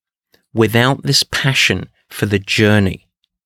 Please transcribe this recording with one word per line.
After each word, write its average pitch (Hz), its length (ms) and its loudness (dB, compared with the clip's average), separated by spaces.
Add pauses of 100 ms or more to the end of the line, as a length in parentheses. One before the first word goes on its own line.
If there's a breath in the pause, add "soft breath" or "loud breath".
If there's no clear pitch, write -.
(540)
without 113 480 0
this 143 220 0
passion - 640 -2 (200)
for - 180 -4
the 101 120 0
journey, 104 720 0 (380)